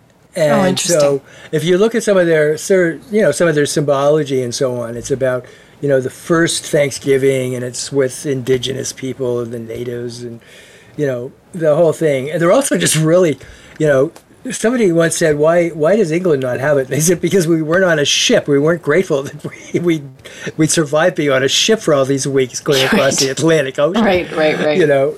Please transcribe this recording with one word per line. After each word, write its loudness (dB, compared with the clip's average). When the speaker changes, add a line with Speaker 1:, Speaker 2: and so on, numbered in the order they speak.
Speaker 1:
And 2
Speaker 2:
Oh, 2
interesting. 0
Speaker 1:
so 2
if -2
you 2
look 2
at -2
some 2
of 4
their, 2
sir, 0
you 2
know, 4
some 0
of 2
their 2
symbology 0
and -6
so -2
on, -8
it's -8
about, -2
you -4
know, 2
the -4
first -2
Thanksgiving, 0
and -6
it's -10
with -2
indigenous -4
people -6
and -8
the -10
natives -10
and, -14
you -2
know, -6
the 0
whole 4
thing. -2
And -4
they're 2
also 2
just -2
really, 2
you 0
know, 2
somebody 0
once 0
said, 0
"Why, 2
why 0
does 0
England 0
not -4
have 2
it?" 0
They -2
said, 2
"Because 0
we 2
weren't 0
on 2
a 0
ship. 0
We 2
weren't 0
grateful 0
that -14
we, -8
we, -2
we 2
survived 0
being 0
on 2
a 2
ship 0
for 2
all 2
these -2
weeks -2
going 0
across 2
Speaker 2:
Right. -
Speaker 1:
the 2
Atlantic 0
Ocean." 2
Speaker 2:
Right, 0
right, 0
right. 0
Speaker 1:
You 4
know, 2